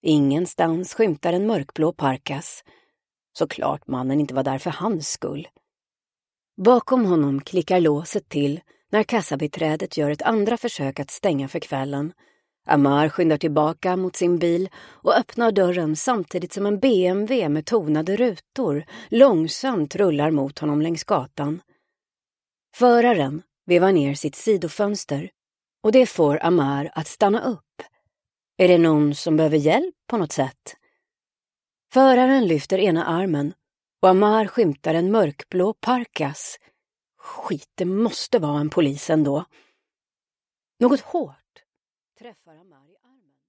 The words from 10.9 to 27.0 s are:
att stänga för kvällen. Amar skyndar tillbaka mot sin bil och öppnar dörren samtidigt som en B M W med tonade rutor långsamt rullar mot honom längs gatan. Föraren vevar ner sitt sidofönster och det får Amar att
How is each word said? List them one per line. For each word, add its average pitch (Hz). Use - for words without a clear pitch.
att -
stänga 139
för 160
kvällen. 143
Amar 143
skyndar 160
tillbaka 156
mot 185
sin 175
bil 175
och -
öppnar 233
dörren 180
samtidigt 180
som 202
en 202
B 202
M 185
W 208
med 156
tonade 160
rutor 202
långsamt 202
rullar 160
mot 139
honom 151
längs 165
gatan. 147
Föraren 226
vevar 180
ner 143
sitt 147
sidofönster 196
och 220
det 254
får 156
Amar 143
att 160